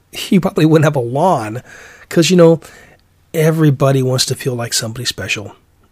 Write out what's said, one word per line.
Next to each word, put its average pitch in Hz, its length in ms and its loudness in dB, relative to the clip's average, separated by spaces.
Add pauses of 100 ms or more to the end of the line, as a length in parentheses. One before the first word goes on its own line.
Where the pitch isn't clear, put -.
(300)
you 196 100 4
probably 175 260 0
wouldn't 156 200 4
have 156 100 0
a 143 40 -2
lawn, 120 600 -2 (460)
'cause, 165 220 2
you 185 80 4
know, 165 240 6 (720)
everybody 151 680 2
wants 127 220 -2
to 123 100 -6
feel 127 200 -6
like 117 180 -8
somebody 117 320 -6
special. 107 500 -10 (360)